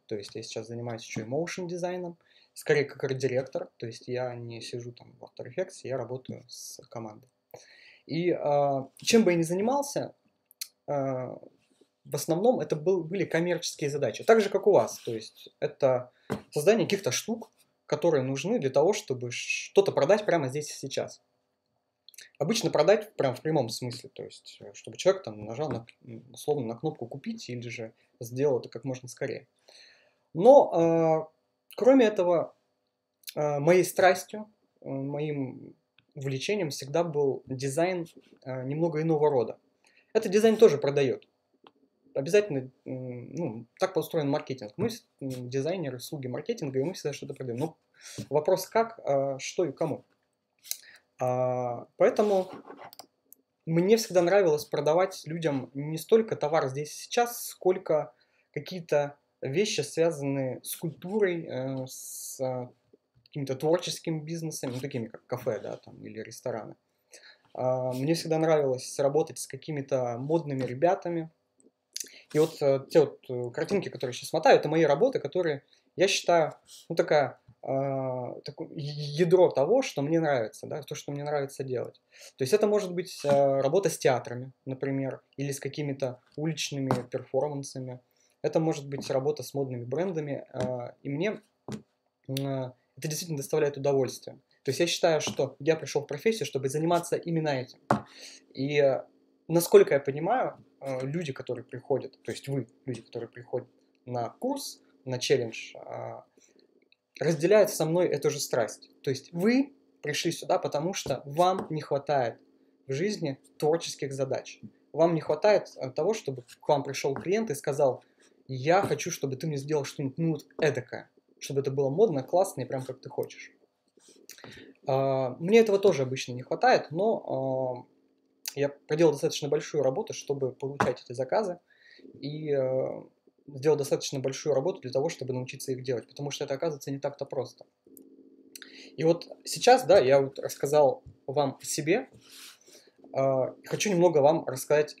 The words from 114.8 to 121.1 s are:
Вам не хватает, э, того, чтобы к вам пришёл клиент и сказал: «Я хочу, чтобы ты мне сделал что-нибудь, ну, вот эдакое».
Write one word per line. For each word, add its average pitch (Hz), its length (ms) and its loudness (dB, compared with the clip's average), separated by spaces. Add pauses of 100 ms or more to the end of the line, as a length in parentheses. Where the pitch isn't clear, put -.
Вам 165 220 4
не 156 60 -2
хватает, 180 540 2
э, 135 160 -8
того, 170 220 0
чтобы 131 300 -6 (180)
к - 80 -2
вам 139 140 4
пришёл 139 320 -4
клиент 208 360 -2
и 139 40 -2
сказал: 139 480 0 (440)
«Я 139 340 2
хочу, 170 300 -2
чтобы 139 240 -4
ты 165 120 -6
мне 147 100 -4
сделал 143 280 -2
что-нибудь, 135 320 -6
ну, 165 160 2
вот 147 120 -8 (140)
эдакое». 117 500 -2 (300)